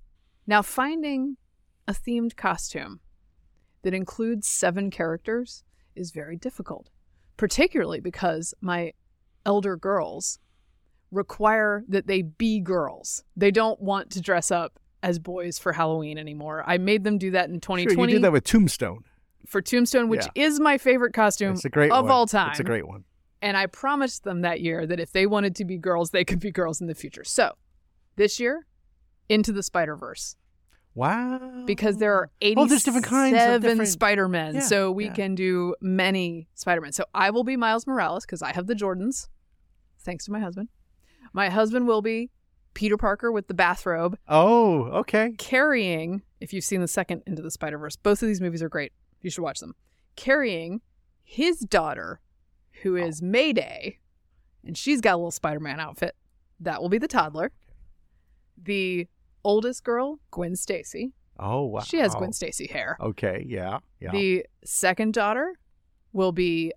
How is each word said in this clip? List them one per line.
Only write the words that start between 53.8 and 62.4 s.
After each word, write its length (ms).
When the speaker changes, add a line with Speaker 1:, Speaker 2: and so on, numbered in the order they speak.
Speaker 1:
and 120
she's 240
got 140
a 20
little 140
Spider-Man 500
outfit. 340
That 220
will 60
be 100
the 100
toddler. 440
The 460
oldest 400
girl, 340
Gwen 260
Stacy. 560
Speaker 2:
Oh, 280
wow. 140
Speaker 1:
She 180
has 180
Gwen 160
Stacy 340